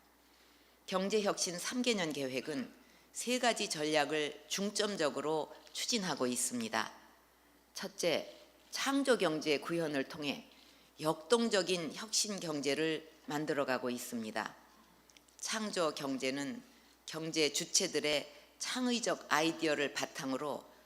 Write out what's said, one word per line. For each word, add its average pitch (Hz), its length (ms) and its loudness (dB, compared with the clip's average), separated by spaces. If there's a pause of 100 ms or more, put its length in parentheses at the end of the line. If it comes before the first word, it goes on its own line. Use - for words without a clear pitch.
(880)
경제혁신 190 720 0
삼 247 240 -2
개년 190 300 2
계획은 131 640 -4 (380)
세 247 260 0
가지 220 300 2
전략을 151 800 2
중점적으로 165 1040 0 (220)
추진하고 175 540 0
있습니다. 117 640 -2 (840)
첫째, 160 580 -2 (400)
창조경제 180 880 2
구현을 151 480 -2
통해 156 400 -6 (520)
역동적인 180 960 2
혁신 208 440 -2
경제를 151 680 0 (180)
만들어가고 139 640 0
있습니다. 110 640 -4 (840)
창조 190 540 0
경제는 135 680 -4 (440)
경제 160 460 0
주체들의 151 800 2 (280)
창의적 240 720 0
아이디어를 151 640 2
바탕으로 135 680 -4 (220)